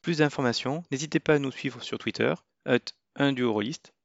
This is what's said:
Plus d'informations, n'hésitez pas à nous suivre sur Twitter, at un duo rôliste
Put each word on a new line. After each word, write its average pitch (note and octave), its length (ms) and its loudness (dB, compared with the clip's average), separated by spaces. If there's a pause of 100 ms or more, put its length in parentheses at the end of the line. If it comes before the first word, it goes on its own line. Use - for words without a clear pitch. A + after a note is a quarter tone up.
Plus E3+ 180 -2
d'informations, C3+ 720 2
n'hésitez D3+ 280 -2
pas D3+ 160 4
à D3 40 2
nous C#3 120 -2
suivre B2 320 -8
sur - 140 -8
Twitter, A#2 360 0 (320)
at B2 140 4 (360)
un C#3 180 2
duo B2 180 0
rôliste G#2+ 420 -4 (120)